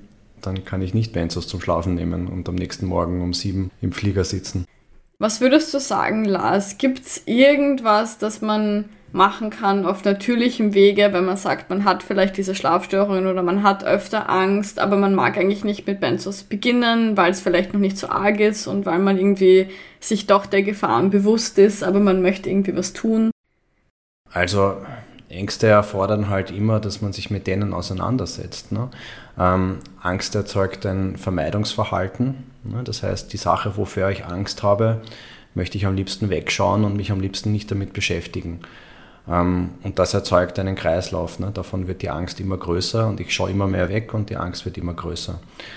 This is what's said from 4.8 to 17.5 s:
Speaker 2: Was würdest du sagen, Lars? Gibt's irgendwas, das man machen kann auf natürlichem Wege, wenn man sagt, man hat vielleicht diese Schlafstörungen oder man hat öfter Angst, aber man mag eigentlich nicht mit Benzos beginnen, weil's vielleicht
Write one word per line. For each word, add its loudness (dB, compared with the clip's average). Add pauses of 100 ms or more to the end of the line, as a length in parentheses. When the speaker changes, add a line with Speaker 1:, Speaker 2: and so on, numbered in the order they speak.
Speaker 2:
Was 0
würdest 4
du 0
sagen, 0
Lars? 0
Gibt's -2
irgendwas, 4
das -4
man 0 (260)
machen 2
kann 0
auf -2
natürlichem 2
Wege, 8
wenn 2
man 0
sagt, -2
man 0
hat 2
vielleicht 0
diese -2
Schlafstörungen 0
oder 0
man 2
hat 2
öfter 0
Angst, 0
aber 2
man 4
mag 2
eigentlich 0
nicht -4
mit -4
Benzos -4
beginnen, 0
weil's 2
vielleicht 0